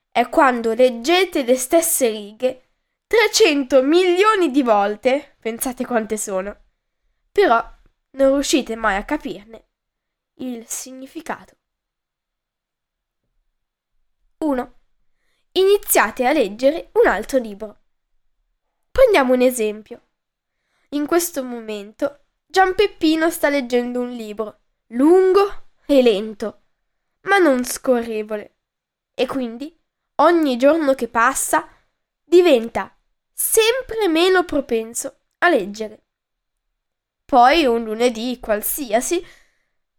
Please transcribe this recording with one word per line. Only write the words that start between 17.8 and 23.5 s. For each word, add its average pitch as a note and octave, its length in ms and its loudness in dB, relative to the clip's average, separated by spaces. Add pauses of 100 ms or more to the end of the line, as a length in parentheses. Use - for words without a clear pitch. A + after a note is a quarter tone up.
Prendiamo E4+ 440 4
un B3+ 80 2
esempio. A3 680 -4 (840)
In D4 160 -4
questo E4+ 380 -2
momento A3 800 -10 (220)
Gianpeppino E4+ 840 0
sta D#4+ 180 -2
leggendo B3 520 -2